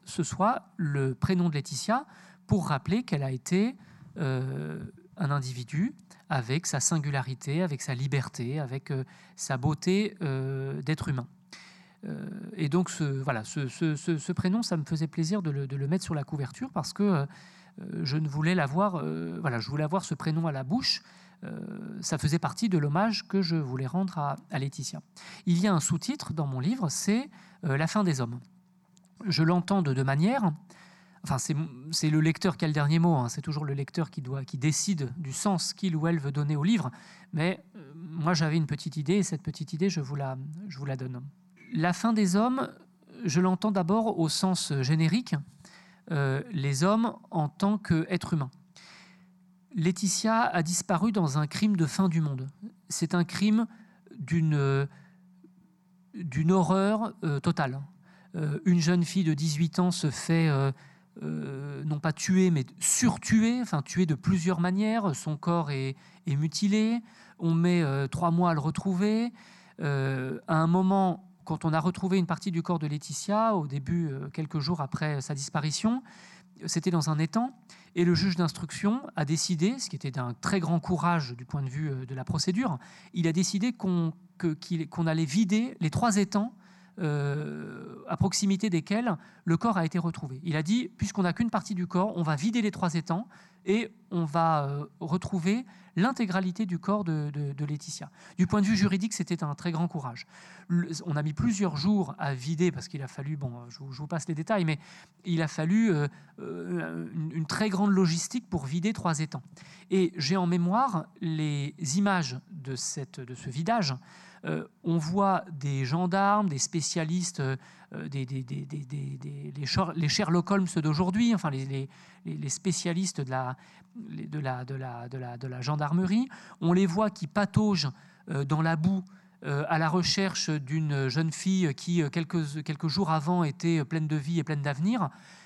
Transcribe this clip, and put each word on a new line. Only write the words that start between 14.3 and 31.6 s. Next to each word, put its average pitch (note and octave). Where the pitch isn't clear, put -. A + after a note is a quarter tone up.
prénom, F#3
ça F3+
me D3
faisait D#3+
plaisir E3+
de D#3+
le, C#3
de C3+
le C#3
mettre F#3
sur E3
la D3
couverture D3
parce -
que, G3+
euh, F3
euh, -
je C3+
ne D#3
voulais D#3
l'avoir, F3
euh, D#3+
voilà, B2+
je B2
voulais D3
avoir F3
ce D#3+
prénom E3
à D3+
la C3+
bouche. G3
Euh, -
ça E3
faisait D3+
partie -
de F3+
l'hommage F3+
que G3
je E3
voulais C3
rendre F3+
à, C#3+
à D3+
Laetitia. C#3
Il F3
y G3
a G3+
un D#3
sous-titre -
dans D#3
mon B2+
livre, G#3
c'est, G#3+
euh, C3+
La D#3
fin G#3
des C#3+
hommes. A#2+
Je D#3
l'entends F3+
de C#3+
deux C3
manières. E3+
Enfin, C#3
c'est, D3